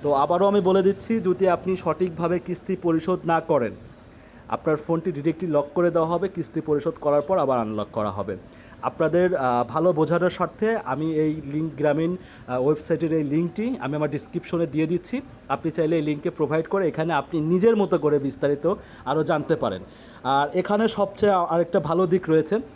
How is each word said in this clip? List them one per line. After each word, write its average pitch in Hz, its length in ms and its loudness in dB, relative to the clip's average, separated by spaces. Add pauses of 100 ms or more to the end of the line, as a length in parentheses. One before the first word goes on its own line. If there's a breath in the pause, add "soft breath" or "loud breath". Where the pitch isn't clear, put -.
তো 147 40 -2 (160)
আবারও 175 280 2
আমি 202 180 4
বলে 190 180 6
দিচ্ছি, 196 400 0
যদি 180 180 2 (100)
আপনি 175 160 -4 (120)
সঠিকভাবে 170 640 -2
কিস্তি 180 280 -6 (120)
পরিশোধ 165 340 0 (120)
না 165 60 4 (140)
করেন, 120 220 2 (800 loud breath)
আপনার 156 300 0
ফোনটি 165 260 -2
ডিরেক্টলি 160 360 -2 (100)
লক 143 100 2 (100)
করে 175 180 4
দেওয়া 160 180 2
হবে, 175 220 -2
কিস্তি 165 340 -6
পরিশোধ 151 260 0 (100)
করার 147 220 4
পর 190 80 2 (100)
আবার 131 200 2
আনলক 107 320 -4
করা 104 200 0
হবে। 98 160 -4 (560 loud breath)
আপনাদের, 165 460 2
আহ, 123 280 2 (100)
ভালো 160 160 2 (100)
বোঝানোর 170 380 2
স্বার্থে 196 320 -2 (240)
আমি 151 140 -2 (160)
এই 156 100 2 (200)
লিংক, 156 160 -2 (100)
গ্রামীণ, 156 360 2
আহ, 127 500 -6
ওয়েবসাইটের 156 540 0
এই 151 140 -2
লিঙ্কটি 170 320 -2 (180)
আমি 135 160 -4
আমার 151 160 -2
ডেসক্রিপশনে 170 580 -4
দিয়ে 156 180 0
দিচ্ছি। 175 240 -4 (340)
আপনি 139 220 -2
চাইলে 160 280 0
এই 151 100 -2
লিঙ্কে 147 280 -4
প্রোভাইড 156 360 0
করে 196 180 2
এখানে 160 200 -2 (100)
আপনি 170 160 -6 (140)
নিজের 208 300 4
মতো 180 220 2
করে 147 160 4
বিস্তারিত 139 460 -2 (440 loud breath)
আরও 151 140 2
জানতে 151 400 0
পারেন। 95 180 -2 (540 loud breath)
আর 143 180 2
এখানে 208 300 0 (140)
সবচেয়ে 202 420 2
আ-, 170 140 0
আরেকটা 170 260 2 (100)
ভালো 170 140 2 (100)
দিক 185 160 2
রয়েছে 160 260 2 (200)